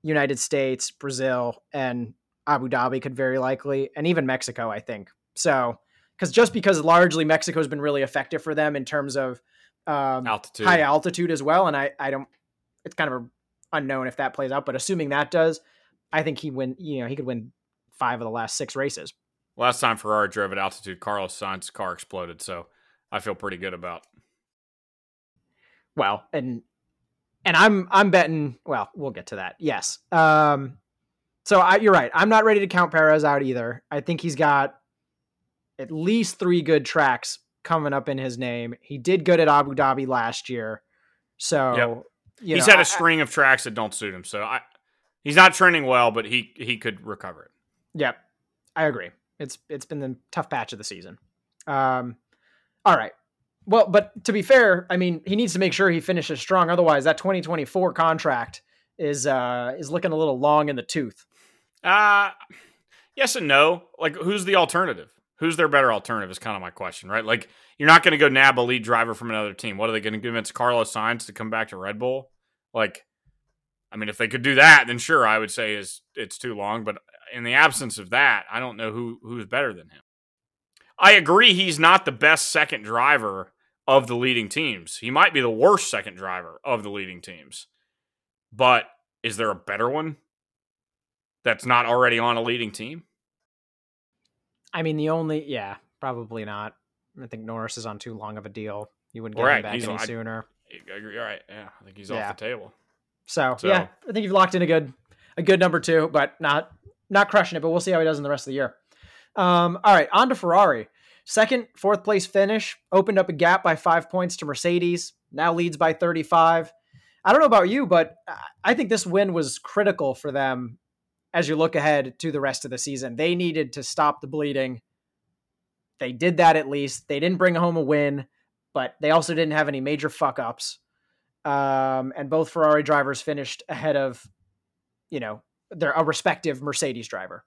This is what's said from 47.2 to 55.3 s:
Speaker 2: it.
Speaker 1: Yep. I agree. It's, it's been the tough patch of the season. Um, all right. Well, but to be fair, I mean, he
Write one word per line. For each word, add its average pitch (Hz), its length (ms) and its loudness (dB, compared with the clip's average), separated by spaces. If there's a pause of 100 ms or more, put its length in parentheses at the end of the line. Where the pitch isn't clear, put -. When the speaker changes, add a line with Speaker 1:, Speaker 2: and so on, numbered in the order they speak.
Speaker 2:
it. - 60 -20 (440)
Speaker 1:
Yep. 143 240 -4 (560)
I 160 100 -2
agree. 104 260 -4 (280)
It's, 139 200 -14 (100)
it's 139 180 -12
been 147 140 -10
the 131 160 -8 (160)
tough - 180 -6
patch 120 220 -8
of 107 60 -16
the 104 60 -18
season. 92 340 -16 (480)
Um, 131 500 -2 (680)
all 185 120 6
right. 110 160 -4 (540)
Well, 208 220 4
but 208 360 0
to 214 80 0
be 202 100 0
fair, 202 480 6
I 180 60 0
mean, 180 300 0
he 190 100 -2